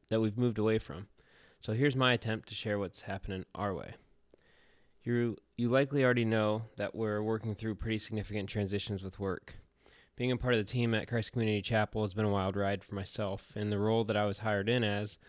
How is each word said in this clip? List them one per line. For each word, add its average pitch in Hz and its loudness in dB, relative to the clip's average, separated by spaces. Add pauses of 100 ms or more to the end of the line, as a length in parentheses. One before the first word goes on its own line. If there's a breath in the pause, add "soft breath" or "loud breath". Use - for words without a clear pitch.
that 113 2
we've 110 0
moved 120 2
away 110 4
from. 92 -8 (520 soft breath)
So - -4
here's 131 2
my 127 4
attempt 113 -2
to - -12
share 104 -2
what's 98 -4
happening 95 -6
our 101 -2
way. - -10 (1080 soft breath)
You, 120 0 (180)
you 117 2
likely 139 4
already 123 4
know 110 2 (120)
that 101 -4
we're 107 -2
working 110 -2
through 110 -4
pretty 110 -2
significant 104 -6
transitions 101 -2
with 95 -12
work. 95 -4 (600 soft breath)
Being 127 0
a 123 0
part 123 0
of 117 4
the 104 -2
team 120 0
at 107 0
Christ 117 -2
Community 107 2
Chapel 110 2
has 101 -2
been 107 2
a 104 4
wild 98 2
ride 98 0
for - -12
myself, 98 -6
and 104 -2
the 101 0
role 110 4
that 104 0
I 104 2
was 101 -2
hired 104 0
in 120 2
as 104 -2 (120 loud breath)